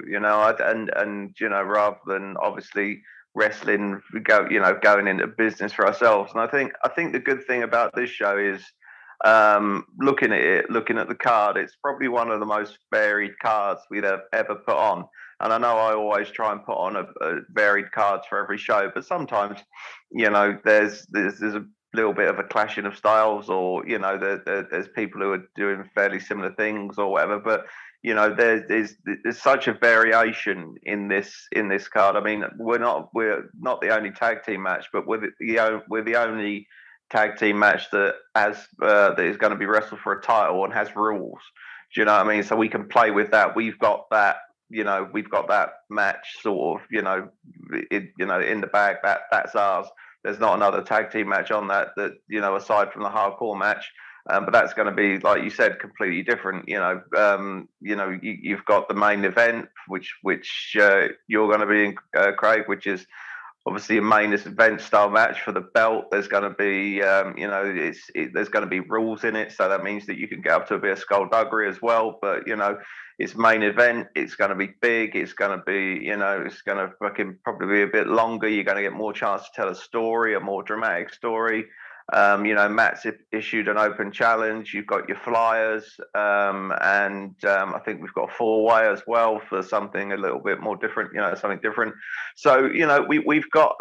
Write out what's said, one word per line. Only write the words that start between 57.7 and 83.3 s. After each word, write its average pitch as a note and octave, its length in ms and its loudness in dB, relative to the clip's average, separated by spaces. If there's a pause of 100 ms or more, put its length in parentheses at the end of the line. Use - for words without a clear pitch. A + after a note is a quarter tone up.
you G2+ 160 -4
know, G2 120 -4 (120)
you, G2+ 180 -10
you've G2+ 260 -6
got G#2 220 4
the G2+ 60 -4
main G#2 320 2
event, A#2 420 2 (200)
which, F#2 340 -10
which, - 580 -4
uh, G2 280 6 (200)
you're G#2+ 240 2
gonna G#2+ 140 2
be G#2 200 4
in, F#2+ 100 -4 (200)
uh, G2 220 4
Craig, G#2+ 300 2
which G2 200 -6
is F#2+ 180 -4 (600)
obviously G#2 320 -2
a G#2 40 2
main G#2+ 320 4
event G2+ 480 2
style G#2 280 4
match A2 320 2
for A2 100 -6
the F#2+ 100 -2
belt. A2+ 500 0
There's G2+ 160 0
gonna G2+ 240 0
be, G2 500 0
um, F#2+ 340 2
you F2+ 120 -6
know, G2 180 -2
it's, D#2+ 480 -6
it, C#2 200 -4
there's G2+ 160 -4
gonna G#2 180 -2
be F2+ 120 -4
rules A2 440 -4
in A2 120 -2
it, G#2+ 160 -6
so F#2+ 160 0
that F#2+ 160 0
means G2+ 220 -8
that - 120 -8
you G#2 100 -8
can F2 140 -12
get D#2+ 120 0
up - 140 0
to G#2 80 -2
a F2+ 40 -2
bit G2 120 -2
of F#2+ 80 -4
skullduggery G#2 680 0
as F#2 140 -8
well. A2+ 400 0
But, - 260 -4
you A2+ 80 -4
know, G2+ 220 -2 (420)
it's - 160 -6
main A2 280 4
event. A#2 520 2
It's - 200 -4
gonna G2 200 0
be G2 260 -4
big. A2+ 340 0
It's C3 180 -6
gonna G2 320 -4
be, F#2+ 360 -2
you G2 160 -4
know, G2 280 -2
it's - 160 -14
gonna G2 380 -4
fucking G2 440 -6
probably - 240 -6
be G2+ 160 2
a G2 40 0
bit G#2 200 0
longer. A2+ 400 0
You're G#2 160 0
gonna G2+ 200 -2
get G2 100 -4
more G#2 200 -6
chance G2+ 300 -4
to - 120 -20
tell G2+ 140 -4
a F2+ 60 -6
story, A2+ 600 -2
a F#2+ 40 -2
more G2 240 -6
dramatic G#2 500 -4
story. A2+ 520 -4 (480)
Um, G2+ 320 4
you G#2+ 100 2
know, G2+ 120 4
Matt's G#2+ 380 0
i-, A2 60 -4 (200)